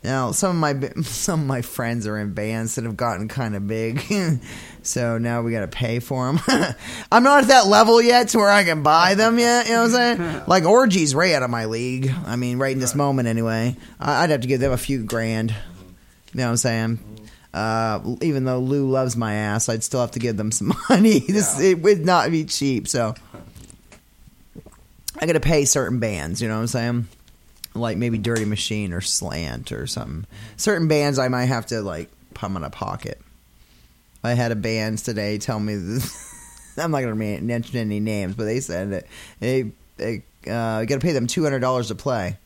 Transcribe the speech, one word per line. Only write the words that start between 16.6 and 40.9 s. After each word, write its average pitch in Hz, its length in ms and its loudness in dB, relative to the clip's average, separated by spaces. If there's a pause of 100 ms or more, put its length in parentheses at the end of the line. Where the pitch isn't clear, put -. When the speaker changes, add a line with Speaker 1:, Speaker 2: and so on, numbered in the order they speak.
Speaker 2:
Mm-hmm. 107 200 -14 (360)
Speaker 1:
Uh, 110 680 -2
even 139 220 0
though 127 160 0
Lou 135 280 0
loves 131 300 0
my 110 160 -2
ass, 107 340 -2
I'd 113 160 -2
still 127 160 -2
have 120 120 -2
to - 60 -6
give 117 200 -2
them 107 120 -2
some 107 220 -2 (100)
<laughs> - 60 -10
money. 214 300 6
This, 180 420 0
Speaker 3:
Yeah. 185 120 6
Speaker 1:
it 165 100 0
would 185 240 4
not 165 240 4
be 156 160 0
cheap, 131 420 -2
so 113 260 -2 (2000)
I 151 60 0
gotta 160 140 2
pay 151 240 4
certain 127 340 0
bands, 101 420 -4
you 117 80 -2
know 110 60 -2
what 110 80 -2
I'm 117 60 -2
saying? 120 400 -2 (680)
Like 110 220 -4
maybe 113 220 -2
Dirty 113 260 0
Machine 104 480 -4
or 87 80 -4
Slant 78 720 -6
or 62 140 -8
something. 78 400 -8 (300)
Certain 165 320 0
bands 143 300 2
I 127 100 0
might 123 180 0
have 117 200 -2
to, 113 160 -4
like, 85 280 -8 (240)
pump 95 220 -6
in 78 80 -8
a 69 60 -10
pocket. - 500 -10 (1040)
I 120 100 0
had 120 180 0
a 110 40 -2
band 110 420 -2
today 104 400 -4
tell 110 220 -4
me 104 160 -4
this, - 1000 -10
<laughs> - 20 -10
I'm 165 140 -4
not 147 120 0
gonna 117 120 -4
ma-, 107 280 -4
mention 117 360 -4
any 104 220 -2
names, 101 340 -2
but 113 100 -6
they 113 160 -2
said 95 320 -6
that 95 140 -8 (340)
they, 123 300 -2 (260)
they, 110 260 -6 (240)
uh, 113 340 -2
you 117 60 -2
gotta 139 140 0